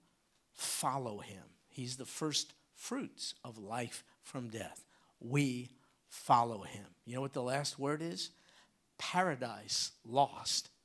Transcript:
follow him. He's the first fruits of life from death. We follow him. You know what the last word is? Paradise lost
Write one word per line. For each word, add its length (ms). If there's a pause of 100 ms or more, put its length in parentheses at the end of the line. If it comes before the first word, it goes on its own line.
(520)
follow 640
him. 260 (240)
He's 280
the 100
first 480 (200)
fruits 600 (100)
of 140
life 460 (180)
from 260
death. 360 (360)
We 500 (380)
follow 540
him. 240 (180)
You 120
know 40
what 140
the 80
last 360
word 220
is? 300 (680)
Paradise 920 (120)
lost 680 (140)